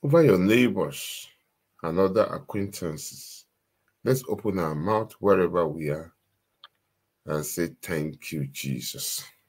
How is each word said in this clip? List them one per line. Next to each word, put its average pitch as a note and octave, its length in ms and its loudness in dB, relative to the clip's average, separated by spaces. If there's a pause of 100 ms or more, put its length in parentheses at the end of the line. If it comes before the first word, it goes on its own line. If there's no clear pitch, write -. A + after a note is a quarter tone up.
over D#3 180 6
your A2+ 160 8
neighbors G2 920 2 (520)
and E2 160 -2
other G2 280 4
acquaintances. - 1200 -8 (580)
Let's C3 240 0
open F#2+ 320 -2
our D#2 160 -2
mouth A2 440 -2
wherever F2 460 4
we D#2 260 -6
are D#2+ 220 -6 (1120)
and D2+ 200 -4
say, E2+ 360 -4
"Thank D#2 520 -6
you, D2 140 -4
Jesus. - 760 -8 (260)